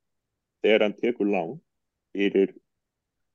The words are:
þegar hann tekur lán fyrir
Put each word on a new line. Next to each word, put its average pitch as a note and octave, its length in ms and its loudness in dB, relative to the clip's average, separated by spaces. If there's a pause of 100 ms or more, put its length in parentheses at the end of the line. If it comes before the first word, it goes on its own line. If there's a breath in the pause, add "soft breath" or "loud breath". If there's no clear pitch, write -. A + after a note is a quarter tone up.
(640)
þegar G#2+ 240 4
hann G2+ 140 -6
tekur A2+ 280 -2
lán F#2+ 240 -4 (600)
fyrir G2 400 0 (800)